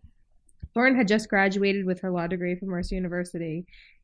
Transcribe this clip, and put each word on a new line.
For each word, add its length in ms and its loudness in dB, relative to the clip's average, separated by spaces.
Lauren 220 4
had 100 4
just 220 2
graduated 560 2
with 160 -2
her 100 -4
law 160 -2
degree 280 -2
from 120 -8
Mercer 280 -4
University 720 -4